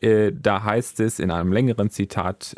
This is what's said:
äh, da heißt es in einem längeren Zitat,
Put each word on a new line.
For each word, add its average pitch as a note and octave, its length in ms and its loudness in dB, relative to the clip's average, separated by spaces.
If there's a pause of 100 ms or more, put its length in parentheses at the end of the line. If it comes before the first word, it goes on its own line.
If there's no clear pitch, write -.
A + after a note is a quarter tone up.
äh, G#2+ 320 4
da G#2 300 0
heißt A2 360 -2
es A2 180 0
in F2+ 120 -2
einem E2+ 220 0
längeren A2+ 380 2
Zitat, - 680 -6